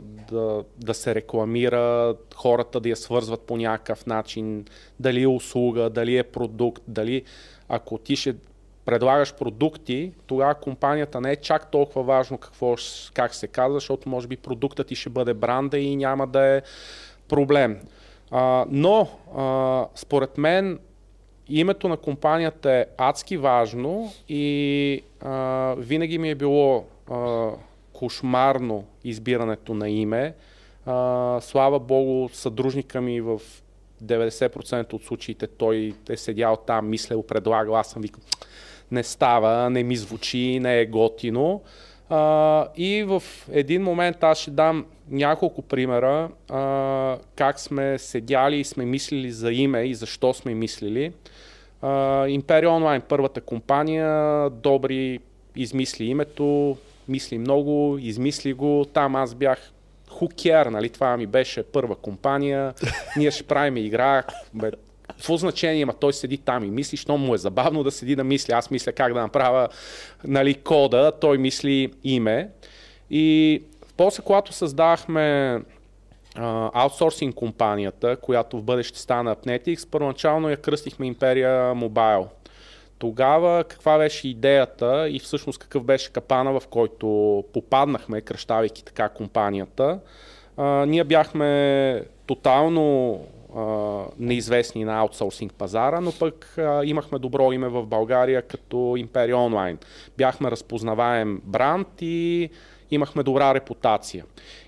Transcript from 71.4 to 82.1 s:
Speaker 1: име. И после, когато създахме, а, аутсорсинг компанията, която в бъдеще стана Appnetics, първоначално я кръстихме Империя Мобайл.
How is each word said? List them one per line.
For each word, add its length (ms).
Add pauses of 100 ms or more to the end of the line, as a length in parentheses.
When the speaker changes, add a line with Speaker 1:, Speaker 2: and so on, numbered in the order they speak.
Speaker 1:
име. 440 (600)
И 520 (340)
после, 260
когато 300
създахме, 1080 (760)
а, 380
аутсорсинг 600
компанията, 800
която 420
в 40
бъдеще 360
стана 380
Appnetics, 540
първоначално 600
я 60
кръстихме 500
Империя 680
Мобайл. 540 (720)